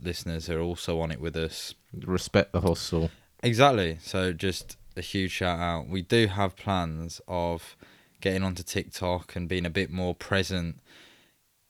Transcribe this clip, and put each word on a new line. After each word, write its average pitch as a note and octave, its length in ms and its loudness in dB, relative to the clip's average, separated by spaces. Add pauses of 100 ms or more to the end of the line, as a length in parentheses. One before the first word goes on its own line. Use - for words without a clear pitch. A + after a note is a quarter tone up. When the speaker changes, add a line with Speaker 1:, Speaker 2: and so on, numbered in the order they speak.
Speaker 1:
listeners, E2+ 480 -6
are D#2+ 100 -2
also E2+ 400 -2
on D#2+ 120 -2
it B1+ 80 -8
with D#2 160 -4
us. - 380 -6 (180)
Speaker 2:
Respect - 600 2
the E2+ 100 2
hustle. E2 480 2 (320)
Speaker 1:
Exactly. A2+ 580 4
So F#2 320 -2
just F2 440 -4 (200)
a F#2 40 -8
huge F#2 300 -2
shout F2 300 0
out. E2+ 280 -2
We F2+ 140 -4
do A2+ 240 6
have G2 300 0
plans E2+ 720 -2
of E2+ 480 -4 (440)
getting F#2+ 220 0
onto F2+ 220 -2
TikTok - 720 -4
and F2 120 -4
being F2+ 180 0
a E2+ 40 -2
bit F#2 220 -2
more F2+ 220 0
present, F2+ 680 -2 (880)